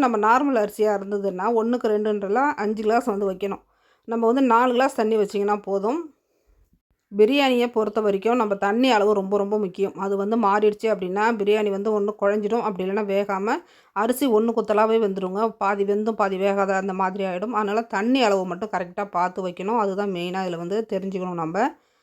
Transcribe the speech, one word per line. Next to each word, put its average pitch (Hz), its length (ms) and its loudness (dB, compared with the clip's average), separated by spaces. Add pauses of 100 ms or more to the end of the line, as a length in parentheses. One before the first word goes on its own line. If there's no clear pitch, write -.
நம்ம 247 220 2
நார்மல் 262 380 4
அரிசியா 208 380 0
இருந்ததுன்னா 196 460 -4 (140)
ஒண்ணுக்கு 233 320 0
ரெண்டுன்றலாம் 208 580 0 (140)
அஞ்சு 208 220 -2
கிளாஸ் 233 260 2
வந்து 202 180 -2
வைக்கணும். 190 320 -6 (500)
நம்ம 233 180 -2
வந்து 262 120 2 (120)
நாலு 247 220 4
கிளாஸ் 262 240 2
தண்ணி 220 200 2
வச்சிங்கன்னா 202 360 0 (120)
போதும். 202 320 -2 (1200)
பிரியாணியை 247 560 4
பொறுத்த 214 300 0
வரைக்கும் 208 360 2
நம்ம 202 220 0
தண்ணி 233 320 2
அளவு 202 240 4
ரொம்ப 196 220 -2
ரொம்ப 202 240 -2
முக்கியம். 180 280 -4 (120)
அது 202 160 -2
வந்து 214 240 0
மாறிடுச்சு 208 480 2
அப்படின்னா 190 340 -2 (140)
பிரியாணி 208 340 2
வந்து 208 220 -2
ஒண்ணு 202 160 0 (100)
குழஞ்சிடும், 208 460 0
அப்படி 185 160 -6
இல்லைன்னா 202 260 -2
வேகாம 202 440 -2 (400)
அரிசி 240 320 0 (120)
ஒண்ணு 233 180 0
குத்தலாவே 214 480 2
வெந்துருங்க. 190 400 -2 (160)
பாதி 202 300 0
வெந்தும் 214 300 -2
பாதி 196 220 0
வேகாத 196 380 2
அந்த 190 220 -4
மாதிரி 190 260 -2
ஆயிடும். 214 300 -4
அதனால 214 260 -2 (100)
தண்ணி 240 340 2
அளவு 196 220 2
மட்டும் 190 240 -8
கரெக்டா 180 300 -6 (120)
பார்த்து 185 300 -2
வைக்கணும். 190 380 -4
அதுதான் 196 320 -4
மெயினா 180 320 -4
இதுல 170 140 -6
வந்து 190 160 -4 (140)
தெரிஞ்சுக்கணும் 185 500 -4
நம்ம. 185 260 -2 (340)